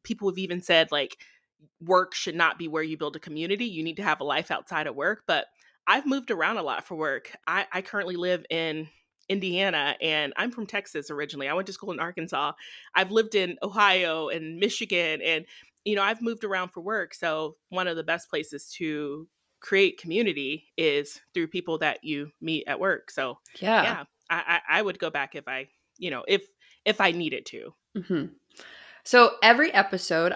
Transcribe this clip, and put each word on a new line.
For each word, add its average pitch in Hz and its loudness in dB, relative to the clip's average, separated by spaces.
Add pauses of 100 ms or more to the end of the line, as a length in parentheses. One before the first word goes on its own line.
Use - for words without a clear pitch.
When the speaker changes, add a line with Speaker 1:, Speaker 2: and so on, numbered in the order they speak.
Speaker 1:
people 214 -4
have 180 -2
even 180 -4
said, 165 4
like, 143 -4 (640)
work 180 2
should 165 -6
not 170 2
be 165 -8
where 156 -2
you 156 -6
build 151 -6
a 156 -12
community. 170 -4
You 175 -6
need 165 -6
to 202 -8
have 160 0
a 139 -4
life 147 -2
outside 156 -4
of 127 -6
work. 165 -2
But - 0 (400)
I've 262 4
moved 269 -2
around 190 0
a 185 -2
lot 127 -2
for 185 -12
work. 151 -4 (100)
I, 175 0
I 185 -4
currently 185 -4
live 180 0
in 156 -2 (400)
Indiana, 180 0
and 151 0
I'm 226 0
from 233 -8
Texas 185 -6
originally. 143 -6
I 143 -2
went 190 -2
to 196 -10
school 190 -10
in 143 -6
Arkansas. 156 -4 (420)
I've 185 4
lived 220 2
in 185 2
Ohio 185 4
and 160 -6
Michigan, 175 0
and, 160 2 (400)
you 208 0
know, 196 2
I've 220 0
moved 233 -4
around 185 -4
for 180 -14
work. 190 -4
So 156 -4 (120)
one 180 -2
of 170 -2
the 160 -6
best 160 -2
places 151 -6
to 151 -4 (320)
create 196 4
community 160 -2 (140)
is 147 0 (140)
through 165 0
people 170 -4
that 156 0
you 147 -6 (100)
meet 160 -2
at 143 -4
work. 185 -2
So 135 -6 (220)
Speaker 2:
Yeah. 208 4
Speaker 1:
yeah, 165 0 (260)
I, 170 0
I, 160 4
I 214 2
would 196 -4
go 165 -2
back 143 -4
if 143 -12
I, 131 -8 (300)
you 180 -6
know, 127 -6
if, 196 2 (400)
if 208 2
I 190 4
needed 165 -4
to. - -14 (200)
Speaker 2:
Mm-hmm. 175 0 (800)
So 240 10 (100)
every 233 8
episode, 180 2